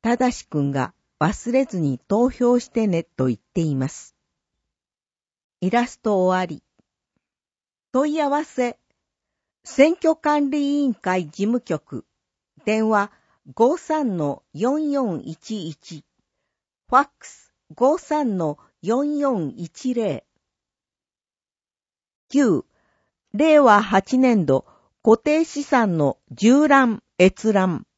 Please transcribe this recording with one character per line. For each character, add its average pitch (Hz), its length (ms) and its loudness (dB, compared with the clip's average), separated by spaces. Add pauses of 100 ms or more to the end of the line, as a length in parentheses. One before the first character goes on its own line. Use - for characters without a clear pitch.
正 247 460 -2
く 151 120 -4
ん 143 120 -2
が 135 220 -6 (260)
忘 202 320 -4
れ 262 140 2
ず 190 140 -8
に 139 200 -2
投 233 300 0
票 247 300 0
し - 100 -10
て 220 180 -2
ね 170 160 -2
と - 240 -4
言 120 80 -2
っ - 40 -20
て - 220 -8
い 151 140 -2
ま 131 120 -4
す。 - 280 -16 (1500)
イ 185 80 -2
ラ 240 180 0
ス - 120 -20
ト 190 260 0
終 185 120 2
わ 185 80 -2
り。 160 180 -14 (1300)
問 294 220 0
い 311 80 -2
合 285 80 0
わ 294 140 -2
せ。 247 340 -6 (880)
選 311 300 2
挙 320 220 0
管 294 340 -2
理 285 320 -2
委 - 20 0
員 254 100 0
会 185 340 -4
事 190 160 -8
務 233 180 -2
局。 - 440 -8 (600)
電 220 240 0
話 202 220 0 (440)
五 269 220 2
三 285 400 -4
の 147 260 -4 (100)
四 285 380 -2
四 240 320 -4
一 170 460 -10
一。 - 340 -18 (840)
フ 247 60 -2
ァ 277 80 4
ッ - 60 -6 (100)
ク - 80 -20
ス - 260 -20 (220)
五 277 220 2
三 285 400 -4
の 156 200 -4 (240)
四 285 360 -4
四 214 380 -4
一 208 380 -8
零。 214 320 -4 (2000)
九、 240 380 0 (680)
令 302 260 4
和 214 220 6
八 196 360 0
年 233 280 2
度 135 200 0 (380)
固 226 140 6
定 311 280 0
資 285 180 -10
産 214 340 0
の 143 200 0 (180)
縦 269 320 4
覧 262 360 2 (140)
閲 190 360 2
覧。 185 320 0 (120)